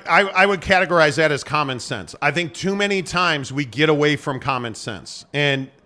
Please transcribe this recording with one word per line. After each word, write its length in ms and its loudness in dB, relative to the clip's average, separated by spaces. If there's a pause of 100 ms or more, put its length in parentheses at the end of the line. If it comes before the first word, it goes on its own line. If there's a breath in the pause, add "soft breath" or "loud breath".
I, 160 6
I 240 2
would 160 0
categorize 560 4
that 140 4
as 120 -2
common 360 -2
sense. 420 -10
I 100 2
think 220 -4
too 220 -4
many 260 0
times 500 -2
we 140 -4
get 240 2
away 260 4
from 240 -6
common 360 -4
sense. 580 -12
And 360 0 (160)